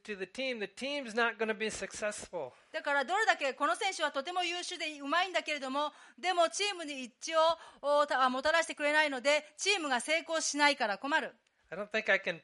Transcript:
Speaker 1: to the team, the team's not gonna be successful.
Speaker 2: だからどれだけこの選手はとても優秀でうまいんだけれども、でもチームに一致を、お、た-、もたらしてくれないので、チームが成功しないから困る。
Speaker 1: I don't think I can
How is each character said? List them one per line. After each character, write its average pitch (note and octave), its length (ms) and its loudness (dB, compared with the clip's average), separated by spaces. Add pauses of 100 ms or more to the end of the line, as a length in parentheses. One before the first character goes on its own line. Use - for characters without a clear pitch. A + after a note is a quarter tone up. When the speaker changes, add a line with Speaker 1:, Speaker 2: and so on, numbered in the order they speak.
Speaker 1:
to G#3 140 -10
the F#3+ 60 -6
team, B3+ 340 -6
the G3+ 80 -6
team's C4 480 -8
not A#3 220 2
gonna A3 180 -2
be G#3+ 120 -4
successful. F#3+ 840 -6 (200)
Speaker 2:
だ D#4+ 100 -6
か D4 100 0
ら C#4 120 2
ど E4+ 120 -2
れ A4 80 2
だ F4+ 120 4
け C#4 180 -2
こ C#4+ 120 0
の E4+ 100 2
選 G4 160 -2
手 E4+ 100 -4
は D4 80 0
と C#4 120 -4
て F4 100 -6
も F4+ 120 0
優 F4 180 -4
秀 F4+ 140 -8
で D#4 240 -6
う C#4 60 -8
ま E4 160 2
い F#4+ 60 -2
ん F#4 40 -10
だ D#4+ 100 0
け D#4+ 100 -4
れ D4 80 -4
ど C4 100 -6
も、 D4 220 -2 (260)
で F4 160 0
も E4 160 4
チ G4 140 -2
ー G#4 100 0
ム E4+ 100 -8
に C#4 200 -8
一 - 280 -10
致 D#4+ 60 4 (440)
を、 D4 180 4
お、 D4 60 4
た-、 C4 220 4
も B3+ 140 0
た D4+ 100 4
ら E4 100 6
し D#4+ 40 0
て D4+ 80 -8
く - 80 -6
れ D4 100 4
な D#4 120 6
い D4+ 60 0
の C4 100 -4
で、 C#4+ 360 2
チ - 140 0
ー G4+ 100 4
ム D4+ 80 -4
が B3 120 2
成 D#4 200 0
功 D#4+ 200 -2
し - 160 -2
な D4 120 6
い C#4+ 80 4
か B3 100 0
ら G3 120 -2
困 D4 220 0
る。 G#3+ 140 -8 (360)
Speaker 1:
I D#3+ 80 -8
don't G3+ 120 -8
think G#3+ 200 0
I F#3+ 80 6
can F3 260 -4